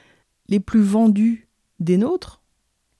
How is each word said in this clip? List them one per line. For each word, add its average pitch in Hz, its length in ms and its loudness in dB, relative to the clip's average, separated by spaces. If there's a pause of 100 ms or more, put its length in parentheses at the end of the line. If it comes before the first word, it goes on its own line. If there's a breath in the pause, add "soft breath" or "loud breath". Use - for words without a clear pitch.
(480 soft breath)
les 202 120 0
plus 220 220 0
vendus 220 680 0 (320)
des 175 160 0
nôtres, 294 460 -4 (580)